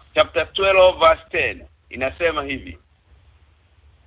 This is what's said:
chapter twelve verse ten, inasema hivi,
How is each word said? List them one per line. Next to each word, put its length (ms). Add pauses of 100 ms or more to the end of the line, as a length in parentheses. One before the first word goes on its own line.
(140)
chapter 380
twelve 460
verse 320
ten, 360 (240)
inasema 520
hivi, 360 (1300)